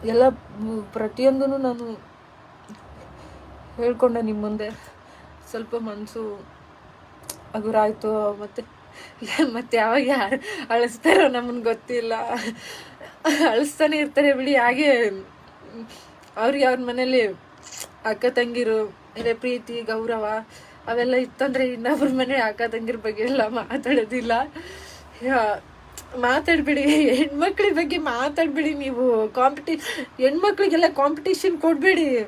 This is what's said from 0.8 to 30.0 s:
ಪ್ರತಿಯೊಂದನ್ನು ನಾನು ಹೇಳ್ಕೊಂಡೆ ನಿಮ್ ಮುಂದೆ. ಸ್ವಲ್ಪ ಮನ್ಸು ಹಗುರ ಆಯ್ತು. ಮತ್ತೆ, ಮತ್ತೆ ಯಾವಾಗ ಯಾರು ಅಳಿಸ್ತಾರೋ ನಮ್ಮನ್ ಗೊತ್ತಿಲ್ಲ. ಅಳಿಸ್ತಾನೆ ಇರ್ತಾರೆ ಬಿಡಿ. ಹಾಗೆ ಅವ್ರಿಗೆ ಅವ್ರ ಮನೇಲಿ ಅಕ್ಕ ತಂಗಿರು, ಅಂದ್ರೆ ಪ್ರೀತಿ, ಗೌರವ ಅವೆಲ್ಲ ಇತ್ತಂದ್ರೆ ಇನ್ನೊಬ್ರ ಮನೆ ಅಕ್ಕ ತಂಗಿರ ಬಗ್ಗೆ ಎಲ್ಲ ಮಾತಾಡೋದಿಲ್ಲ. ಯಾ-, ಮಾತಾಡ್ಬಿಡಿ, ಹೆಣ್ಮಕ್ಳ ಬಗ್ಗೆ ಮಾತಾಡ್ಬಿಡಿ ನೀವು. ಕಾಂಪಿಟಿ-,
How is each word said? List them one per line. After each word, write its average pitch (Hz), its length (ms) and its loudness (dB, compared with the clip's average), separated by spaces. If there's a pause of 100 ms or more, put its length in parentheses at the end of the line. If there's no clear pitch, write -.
ಪ್ರತಿಯೊಂದನ್ನು 262 640 2
ನಾನು 247 280 -4 (1900)
ಹೇಳ್ಕೊಂಡೆ 233 460 2
ನಿಮ್ 214 200 -2
ಮುಂದೆ. 214 280 -4 (800)
ಸ್ವಲ್ಪ 226 260 -8
ಮನ್ಸು 220 480 -8 (1300)
ಹಗುರ 220 220 -2
ಆಯ್ತು. 214 640 0
ಮತ್ತೆ, 208 200 -12 (800)
ಮತ್ತೆ 240 340 -2
ಯಾವಾಗ 233 300 2
ಯಾರು 254 300 0 (320)
ಅಳಿಸ್ತಾರೋ 247 580 4
ನಮ್ಮನ್ 240 360 -2
ಗೊತ್ತಿಲ್ಲ. 226 500 -2 (1400)
ಅಳಿಸ್ತಾನೆ 294 480 0
ಇರ್ತಾರೆ 285 360 2
ಬಿಡಿ. 269 220 0
ಹಾಗೆ 254 360 4 (1500)
ಅವ್ರಿಗೆ 262 280 2
ಅವ್ರ 254 140 2
ಮನೇಲಿ 254 420 0 (840)
ಅಕ್ಕ 220 240 -4
ತಂಗಿರು, 240 560 0
ಅಂದ್ರೆ 226 480 -6
ಪ್ರೀತಿ, 233 480 -6
ಗೌರವ 220 440 -4 (600)
ಅವೆಲ್ಲ 240 280 0
ಇತ್ತಂದ್ರೆ 262 520 0
ಇನ್ನೊಬ್ರ 254 400 0
ಮನೆ 262 280 0
ಅಕ್ಕ 226 260 0
ತಂಗಿರ 226 340 -4
ಬಗ್ಗೆ 214 280 -4
ಎಲ್ಲ 247 240 2
ಮಾತಾಡೋದಿಲ್ಲ. 233 840 -2 (920)
ಯಾ-, 226 360 2 (580)
ಮಾತಾಡ್ಬಿಡಿ, 285 640 2 (340)
ಹೆಣ್ಮಕ್ಳ 302 580 0
ಬಗ್ಗೆ 320 240 -2
ಮಾತಾಡ್ಬಿಡಿ 294 760 -2
ನೀವು. 254 540 0
ಕಾಂಪಿಟಿ-, 285 540 0 (360)